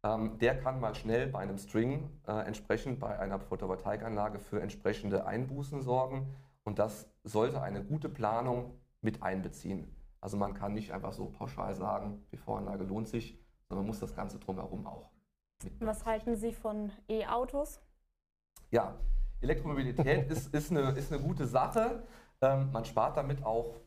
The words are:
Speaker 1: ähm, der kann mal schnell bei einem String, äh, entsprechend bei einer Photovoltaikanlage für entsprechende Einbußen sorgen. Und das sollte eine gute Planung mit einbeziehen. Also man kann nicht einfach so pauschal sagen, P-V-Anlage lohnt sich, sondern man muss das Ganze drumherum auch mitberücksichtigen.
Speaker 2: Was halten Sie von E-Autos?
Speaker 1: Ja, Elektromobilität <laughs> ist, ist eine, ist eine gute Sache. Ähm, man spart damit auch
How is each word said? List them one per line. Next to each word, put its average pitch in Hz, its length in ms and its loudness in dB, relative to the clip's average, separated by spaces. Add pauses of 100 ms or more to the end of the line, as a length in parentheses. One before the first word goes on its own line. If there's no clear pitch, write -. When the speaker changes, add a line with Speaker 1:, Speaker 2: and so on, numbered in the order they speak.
Speaker 1:
ähm, 110 340 2
der 117 220 6
kann 131 200 0
mal 107 140 0
schnell 117 320 2
bei 135 140 -4
einem 98 180 -4
String, 135 500 2 (200)
äh, 104 40 0 (140)
entsprechend 113 540 0
bei 107 180 -2
einer 98 220 -2
Photovoltaikanlage 104 1000 -2
für 104 220 -2
entsprechende 104 680 0
Einbußen 135 560 -2
sorgen. 131 460 0 (340)
Und 104 160 -2
das 107 300 0 (160)
sollte 107 380 4
eine 98 200 -4
gute 156 260 -2
Planung 120 680 0 (260)
mit 110 220 0
einbeziehen. - 720 -4 (260)
Also 101 160 -4
man 98 180 0
kann 101 200 -4
nicht 104 180 -6
einfach 98 200 -6
so 101 140 -6
pauschal - 480 -6
sagen, 101 560 -4
P-V-Anlage 101 540 -4
lohnt 110 240 -4
sich, - 300 -6 (300)
sondern 95 160 -2
man 104 40 -2
muss 107 120 -4
das - 140 -6
Ganze 98 240 -6
drumherum - 480 -6
auch - 240 -14 (520)
mitberücksichtigen. - 240 -6
Speaker 2:
Was 214 200 -2
halten 226 300 0
Sie 226 160 -2
von 214 380 -4 (180)
E-Autos? 247 720 -2 (920)
Speaker 1:
Ja, - 240 2 (480)
Elektromobilität 139 880 4
<laughs> - 0 -
ist, - 240 -2
ist 147 160 2
eine, 139 220 4
ist 135 200 -2
eine 135 100 0
gute 151 240 0
Sache. 220 560 4 (380)
Ähm, 135 320 6
man 117 140 0
spart 127 300 4
damit 139 280 0
auch 113 300 0 (120)